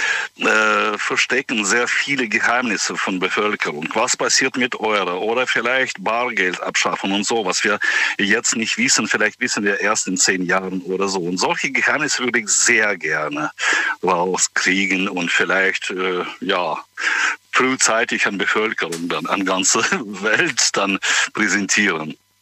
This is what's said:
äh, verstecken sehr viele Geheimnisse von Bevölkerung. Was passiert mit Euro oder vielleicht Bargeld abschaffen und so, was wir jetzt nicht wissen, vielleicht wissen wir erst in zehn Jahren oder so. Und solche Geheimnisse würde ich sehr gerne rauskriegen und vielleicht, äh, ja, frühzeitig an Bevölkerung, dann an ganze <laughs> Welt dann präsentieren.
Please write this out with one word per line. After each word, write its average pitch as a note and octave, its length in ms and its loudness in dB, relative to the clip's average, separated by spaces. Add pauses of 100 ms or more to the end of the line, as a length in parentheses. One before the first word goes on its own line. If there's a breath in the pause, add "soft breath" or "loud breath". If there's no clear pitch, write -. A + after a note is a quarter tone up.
(420 loud breath)
äh, G#2+ 540 4
verstecken B2 680 0
sehr A#2 200 2
viele C3 420 0
Geheimnisse G#2+ 680 -2
von F#2+ 220 -2
Bevölkerung. G#2 400 0 (360)
Was A#2 220 2
passiert C3 400 0
mit B2 220 -2
Euro G2 400 0
oder A#2 300 0
vielleicht B2 560 0
Bargeld A2 580 0
abschaffen F2+ 480 -2
und G2+ 160 0
so, A#2 180 0
was F2+ 200 0
wir G#2 160 2 (360 loud breath)
jetzt G#2 380 2
nicht A2+ 240 -2
wissen, A#2+ 300 2
vielleicht G#2+ 320 0
wissen A#2+ 240 -2
wir G2+ 160 2
erst G#2 260 0
in F#2 100 -2
zehn F2+ 280 2
Jahren F#2 380 -2
oder F#2+ 260 -2
so. F#2+ 100 -2
Und F2 200 -2
solche C#3 340 0
Geheimnisse C3 500 0
würde A#2+ 160 0
ich G#2 120 -4
sehr A2 460 4
gerne D2+ 540 -4 (540 loud breath)
rauskriegen F#2 1040 2
und F2+ 240 -2
vielleicht, F#2+ 580 2
äh, F#2 340 -2 (140)
ja, F2+ 400 -2 (720 loud breath)
frühzeitig A#2+ 800 2
an G2+ 100 -4
Bevölkerung, F#2+ 680 -2
dann D#2 180 -4
an F#2 180 -2
ganze F#2 360 2
<laughs> G#2 420 -2
Welt A2 540 2
dann G2 240 0 (320 loud breath)
präsentieren. F#2+ 840 0 (240)